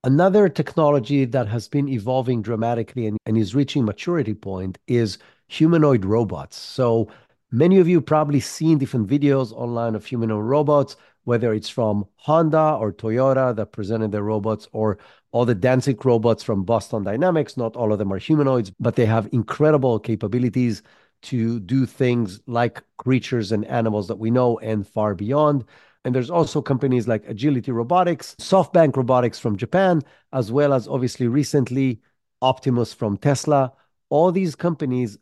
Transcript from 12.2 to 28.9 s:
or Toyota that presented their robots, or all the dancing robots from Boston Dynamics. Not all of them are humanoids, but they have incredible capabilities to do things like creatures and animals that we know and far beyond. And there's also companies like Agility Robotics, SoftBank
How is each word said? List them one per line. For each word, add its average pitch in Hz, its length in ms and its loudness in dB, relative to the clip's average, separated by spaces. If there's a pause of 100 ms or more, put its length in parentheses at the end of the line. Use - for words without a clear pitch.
or 107 120 -4
Toyota 127 640 0
that 104 160 -8
presented 107 400 -4
their 104 100 -4
robots, 107 500 -4
or 107 260 -2 (340)
all 120 140 2
the 120 80 2
dancing 127 500 0
robots 117 380 2
from 98 220 -2
Boston 110 380 -2
Dynamics. 143 540 0
Not 113 180 -4
all 113 180 0
of 104 60 0
them 98 140 -2
are 95 60 -4
humanoids, 131 600 0
but 117 180 -2
they 117 100 4
have 110 260 2
incredible 131 680 2
capabilities 117 840 -2 (400)
to 113 380 -4
do 120 260 0
things 120 600 -2
like 117 360 -2 (160)
creatures 117 540 -2
and 107 120 -2
animals 110 440 -2
that 101 100 -8
we 110 120 -4
know 123 280 2
and 107 280 -4
far 107 280 -2
beyond. 135 500 0 (400)
And 127 100 -2
there's 123 140 -2
also 165 320 0
companies 127 480 -2
like 110 180 -2
Agility 127 460 -2
Robotics, 165 680 -2
SoftBank 170 560 4